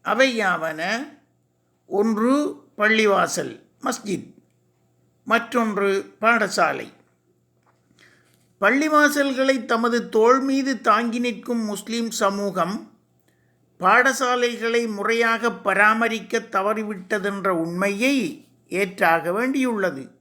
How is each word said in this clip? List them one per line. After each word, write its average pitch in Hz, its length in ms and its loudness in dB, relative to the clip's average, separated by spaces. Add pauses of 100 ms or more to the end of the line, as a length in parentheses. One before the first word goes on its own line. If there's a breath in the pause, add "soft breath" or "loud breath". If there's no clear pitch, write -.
அவையாவன, 208 1040 -2 (760)
ஒன்று 226 720 0 (220)
பள்ளிவாசல், 190 840 2 (240)
மஸ்ஜித், 220 500 -6 (880)
மற்றொன்று 208 1000 -2
பாடசாலை. 185 720 0 (1700 soft breath)
பள்ளிவாசல்களை 277 1040 2
தமது 233 440 0
தோள் 240 300 6
மீது 269 420 -2
தாங்கி 233 380 0
நிற்கும் 233 460 -4
முஸ்லிம் 220 460 -6
சமூகம், 202 800 -2 (880)
பாடசாலைகளை 240 1120 2
முறையாக 226 580 0
பராமரிக்க 208 880 0
தவறிவிட்டதென்ற 202 1080 -4
உண்மையை 196 1000 -2 (220)
ஏற்றாக 175 640 0
வேண்டியுள்ளது. 220 880 -2